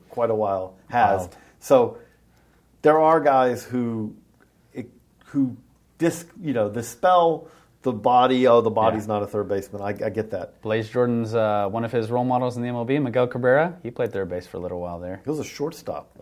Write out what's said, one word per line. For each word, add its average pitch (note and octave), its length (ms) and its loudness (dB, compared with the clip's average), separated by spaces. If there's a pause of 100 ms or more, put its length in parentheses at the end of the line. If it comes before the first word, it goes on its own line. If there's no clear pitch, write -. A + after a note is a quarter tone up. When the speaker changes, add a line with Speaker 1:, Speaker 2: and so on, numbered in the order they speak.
Speaker 1:
quite A#2 220 -2
a A2 40 -2
while, G2 440 -4 (100)
has. G#2 320 2
Speaker 2:
Wild. F2+ 160 -12 (240)
Speaker 1:
So B2 380 4 (840)
there D3+ 180 4
are D#3+ 220 6
guys C3 420 2
who, A#2 540 -4 (1080)
who C3 300 -2 (420)
dis-, - 260 -2 (160)
you D3 140 -4
know, G#2 160 0
dispel E3 760 2 (340)
the B2+ 100 -2
body, B2 540 4
"Oh, A#2 140 8
the A2 100 2
body's A2 380 0
Speaker 2:
Yeah. G#2+ 60 -2
Speaker 1:
not G#2 100 -2
a - 20 -6
third G2+ 220 -6
baseman." G2+ 340 -6
I, G2+ 60 -6
I G#2 220 -6
get G#2+ 200 -6
that. - 320 -10
Speaker 2:
Blaze A2 260 -2
Jordan's, A#2 460 -2
uh, G#2 340 0
one A#2 160 -4
of A2 60 -8
his A2+ 220 -4
role B2 120 0
models B2 320 -2
in A#2+ 60 -6
the A#2+ 60 -4
M B2 80 -6
L A#2+ 80 -6
B, C3+ 160 0
Miguel B2 260 0
Cabrera, C3 560 0
he A#2 80 -10
played A#2 220 -4
third G2 160 -6
base F2+ 180 -8
for F#2+ 120 -14
a - 20 -10
little F2+ 200 -8
while F2 200 -10
there. F#2 240 -12
Speaker 1:
He - 40 -8
was D3+ 120 -4
a - 40 -8
shortstop. A#2+ 640 -10 (140)